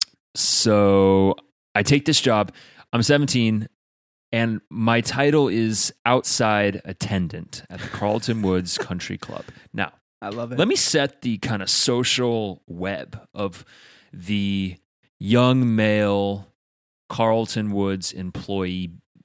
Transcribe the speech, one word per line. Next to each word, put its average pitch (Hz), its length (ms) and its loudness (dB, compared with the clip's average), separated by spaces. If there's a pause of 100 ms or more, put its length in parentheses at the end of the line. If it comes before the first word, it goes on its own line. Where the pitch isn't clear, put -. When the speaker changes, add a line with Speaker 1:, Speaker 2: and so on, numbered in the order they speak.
(360)
Speaker 1:
so 98 1000 4 (400)
I 101 80 2
take 139 220 2
this 147 160 2
job. 107 320 2 (400)
I'm 117 100 2
seventeen, 120 640 2 (640)
and 113 380 -2
my 117 320 2
title 139 480 2
is 113 440 0 (120)
outside 107 800 2
attendant 92 840 -6
at 90 120 -14
the 98 80 -10
Carlton 110 520 -2
Woods 92 360 0
Country 90 400 -8
Club. - 260 -12 (300)
Now, - 180 -6 (300)
Speaker 2:
I 101 80 -10
love 117 240 -10
it. 123 60 -8
Speaker 1:
let 190 100 2
me 381 80 2
set - 460 0
the 113 160 -2
kinda 104 280 -4
social 120 1000 0
web 90 520 -8 (140)
of 101 320 -8 (480)
the 98 640 -2 (420)
young 123 560 4
male 101 720 0 (640)
Carlton 110 640 -2
Woods 98 420 -4
employee 92 800 -6 (340)